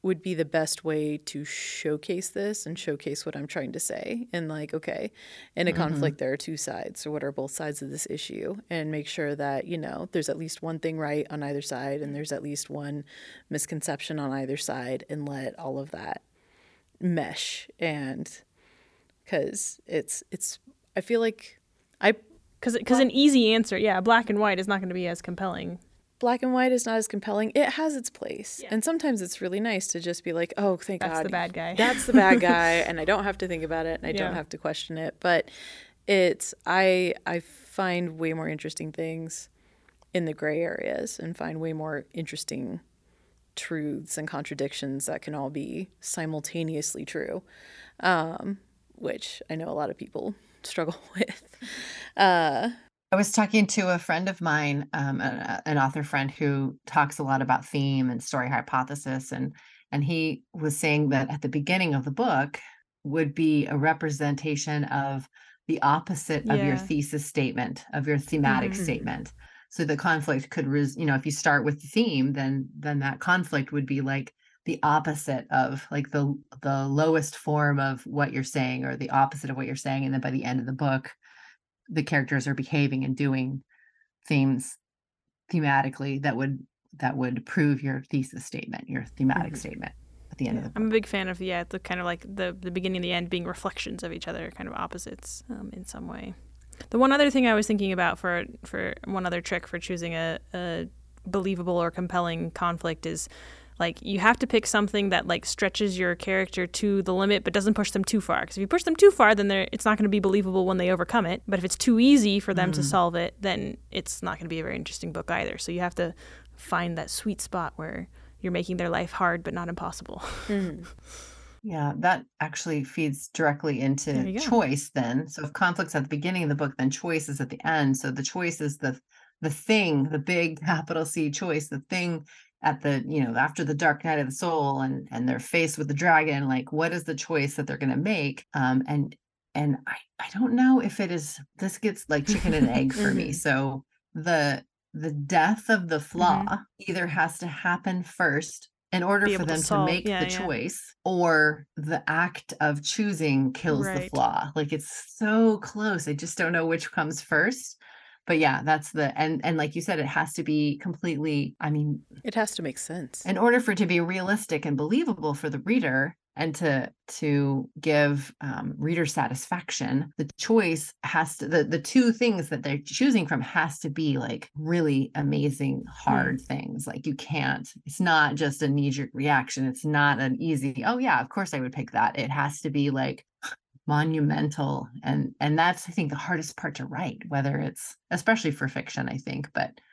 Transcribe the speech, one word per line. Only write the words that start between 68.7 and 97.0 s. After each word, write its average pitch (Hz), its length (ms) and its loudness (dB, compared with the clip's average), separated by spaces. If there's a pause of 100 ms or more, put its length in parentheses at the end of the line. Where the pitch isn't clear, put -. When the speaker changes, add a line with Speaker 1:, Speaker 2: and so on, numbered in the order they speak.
Speaker 3:
Mm-hmm. 190 120 -4
Speaker 2:
statement. - 500 -4 (360)
So 170 160 -2
the 147 120 0
conflict 147 520 0
could 143 180 -2
res-, 139 300 0
you 170 80 -2
know, 143 100 4
if 135 100 -2
you 156 60 0
start 143 320 2
with 147 180 -2
the - 60 -16
theme, 143 460 2
then, 135 440 -2
then 147 220 -2
that 135 200 -2
conflict 175 520 0
would 147 140 0
be, 139 160 -2
like, 135 320 -4 (320)
the 165 180 -4
opposite 151 680 0
of, 135 400 0
like, 143 200 -4
the, 143 240 2 (280)
the 139 240 0
lowest 156 500 2
form 147 420 2
of 135 280 -2
what 143 260 -2
you're 135 100 -2
saying 127 400 -2
or 131 140 -4
the 135 140 -8
opposite 135 400 2
of 127 60 -4
what 131 100 -6
you're 127 80 -6
saying. 135 300 -2
And 135 80 0
then 131 80 0
by 135 100 -2
the 131 120 -2
end 127 160 -2
of 117 60 -4
the 135 80 -4
book, 135 380 0 (760)
the 156 140 0
characters 139 460 2
are 139 80 0
behaving 135 480 2
and 135 120 0
doing 135 480 0 (640)
things 135 480 4 (760)
thematically 139 680 2
that 139 140 2
would, 135 300 -2 (320)
that 131 200 0
would 123 280 -2
prove 147 380 2
your 135 260 -2
thesis - 360 -4
statement, - 440 -10
your 123 160 -6 (120)
thematic 151 360 2
Speaker 1:
Mm-hmm. - 20 -10
Speaker 2:
statement - 360 -10 (400)
at - 60 -16
the 131 100 -2
end 233 100 -2
Speaker 3:
Yeah. - 80 -6
Speaker 2:
of - 80 -10
the 214 60 -4
Speaker 3:
I'm 220 40 2
a - 40 2
Speaker 2:
book. 214 60 2
Speaker 3:
big 220 120 4
fan 196 220 -2
of, 180 140 -6
yeah, 180 260 -4
the 185 120 -8
kind 180 200 -6
of, 175 60 -4
like, 175 180 -4
the, 190 360 -6
the 180 120 -8
beginning 185 260 -2
and 180 60 -2
the 175 80 -2
end 175 180 -2
being 175 160 -2
reflections - 580 -6
of 170 80 -6
each 170 160 -10
other, 165 240 -8
kind 185 160 -12
of - 80 -10
opposites, - 720 -10
um, 208 240 -12
in 185 120 -14
some - 220 -12
way. - 260 -12 (560)
The - 100 0
one 262 120 8